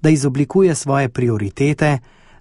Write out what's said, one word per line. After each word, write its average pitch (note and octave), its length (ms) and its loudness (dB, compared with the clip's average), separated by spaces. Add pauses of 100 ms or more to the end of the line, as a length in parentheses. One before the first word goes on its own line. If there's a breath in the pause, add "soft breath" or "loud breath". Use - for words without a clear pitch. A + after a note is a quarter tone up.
da D#3 80 2
izoblikuje C#3+ 640 2
svoje C#3 340 -2
prioritete, B2+ 880 -2 (420 soft breath)